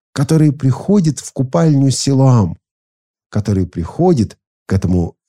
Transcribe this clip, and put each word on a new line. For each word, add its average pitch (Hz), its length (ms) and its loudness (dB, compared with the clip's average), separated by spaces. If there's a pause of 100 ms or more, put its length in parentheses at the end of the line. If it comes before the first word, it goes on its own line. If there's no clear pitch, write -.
(120)
который 156 400 2
приходит 151 680 0
в - 120 -18
купальню 139 600 0
Силоам, 127 680 0 (720)
который 98 360 -2
приходит 117 720 -2 (280)
к - 80 -4
этому 90 440 -2 (120)